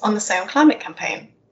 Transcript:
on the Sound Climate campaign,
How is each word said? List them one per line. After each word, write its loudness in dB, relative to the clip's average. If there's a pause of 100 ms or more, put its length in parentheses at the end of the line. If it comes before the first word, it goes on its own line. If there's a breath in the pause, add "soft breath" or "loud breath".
on 0
the -2
Sound -4
Climate 4
campaign, -10 (200)